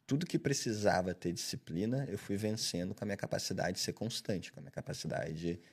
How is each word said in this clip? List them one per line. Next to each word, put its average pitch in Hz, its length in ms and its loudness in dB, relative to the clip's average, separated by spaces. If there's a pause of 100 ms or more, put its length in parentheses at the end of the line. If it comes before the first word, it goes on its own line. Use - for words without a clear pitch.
tudo 143 180 2
que - 140 2
precisava 104 760 4
ter 87 200 0
disciplina, 110 760 0
eu 101 80 -2
fui 101 200 -2
vencendo 104 580 0
com - 80 -6
a - 20 -2
minha 101 120 0
capacidade - 560 0
de - 100 -6
ser - 100 0
constante, 104 600 -2
com - 80 -14
a - 20 -12
minha 69 80 -16
capacidade - 600 -4
de 85 260 0 (120)